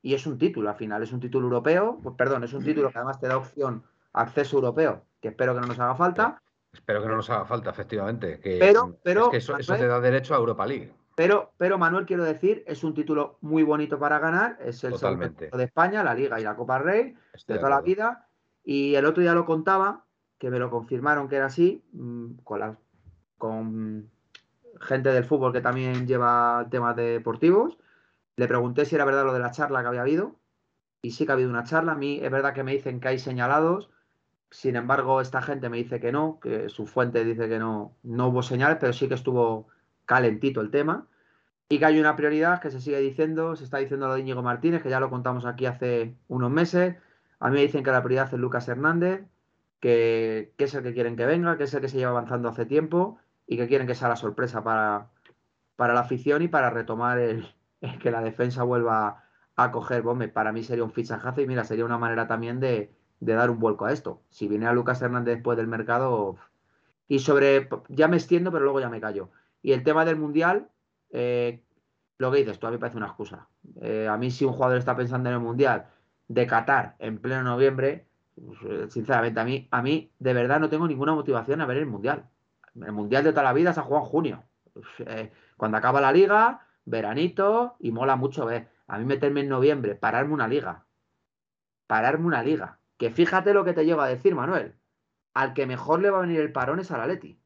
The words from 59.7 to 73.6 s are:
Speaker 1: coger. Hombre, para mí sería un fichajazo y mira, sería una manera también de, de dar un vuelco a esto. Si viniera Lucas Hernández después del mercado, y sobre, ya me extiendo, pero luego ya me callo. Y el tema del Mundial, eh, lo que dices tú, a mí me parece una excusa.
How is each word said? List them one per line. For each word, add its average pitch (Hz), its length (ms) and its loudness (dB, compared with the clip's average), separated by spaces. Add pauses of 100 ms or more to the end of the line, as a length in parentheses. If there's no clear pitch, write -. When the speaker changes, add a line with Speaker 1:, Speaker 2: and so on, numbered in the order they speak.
Speaker 1:
coger. 117 360 -4
Hombre, 120 220 -2
para 107 220 0
mí 113 120 -6
sería 117 200 -2
un 113 80 -4
fichajazo 120 500 -4
y 131 60 0
mira, 123 160 -2
sería 113 220 -2
una 120 120 -2
manera 113 300 -2
también 117 320 -4
de, 120 320 -2 (280)
de 113 140 0
dar 120 160 4
un 113 100 -2
vuelco 107 260 0
a 120 60 0
esto. - 380 -8
Si - 180 -8
viniera 110 260 0
Lucas 123 280 0
Hernández 120 340 -2
después 120 220 -2
del 113 100 -2
mercado, 117 680 -2 (720)
y 139 120 2
sobre, 139 500 6 (200)
ya 151 180 4
me 170 100 4
extiendo, 175 340 2
pero 156 120 0
luego 139 160 2
ya 123 100 -4
me 113 120 -8
callo. 98 280 -8 (320)
Y 135 120 2
el 127 100 0
tema 156 220 4
del 160 100 0
Mundial, 160 540 0 (420)
eh, 123 500 -2 (560)
lo 131 140 0
que 143 80 4
dices 107 200 0
tú, 113 80 -8
a - 40 -4
mí 120 60 -2
me - 20 -8
parece 117 180 -6
una 104 100 -6
excusa. - 400 -14 (340)